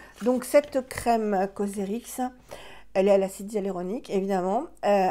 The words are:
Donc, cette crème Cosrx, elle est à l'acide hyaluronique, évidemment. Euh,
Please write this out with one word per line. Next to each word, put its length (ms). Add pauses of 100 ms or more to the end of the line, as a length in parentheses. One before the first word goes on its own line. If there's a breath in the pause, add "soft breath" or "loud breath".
(220 loud breath)
Donc, 220
cette 440
crème 680
Cosrx, 680 (760 loud breath)
elle 140
est 20
à 80
l'acide 340
hyaluronique, 560
évidemment. 520 (240)
Euh, 260